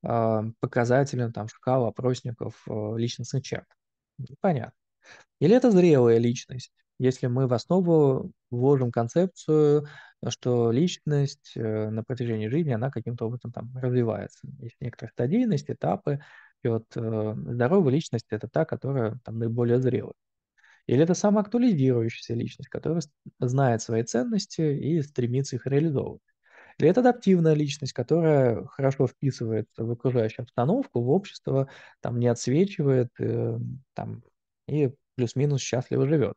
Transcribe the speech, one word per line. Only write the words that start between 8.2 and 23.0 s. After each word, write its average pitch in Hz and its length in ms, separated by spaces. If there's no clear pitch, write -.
вложим 127 420
концепцию, 147 920
что 120 440
личность, 143 840
э, 110 340
на 110 140
протяжении 117 440
жизни, 143 240
она 117 180
каким-то 120 360
образом, 120 260
там, 123 240
развивается. 123 640
Есть 120 200
некоторая - 320
стадийность, 165 580
этапы. 147 500
И 127 40
вот, 113 180
э, 110 400
здоровая 131 560
личность — 135 380
это - 180
та, 160 180
которая, 123 580
там, 113 160
наиболее 117 420
зрелая. - 320
Или 127 160
это 175 100
самоактуализирующаяся 175 1200
личность, 117 360
которая - 320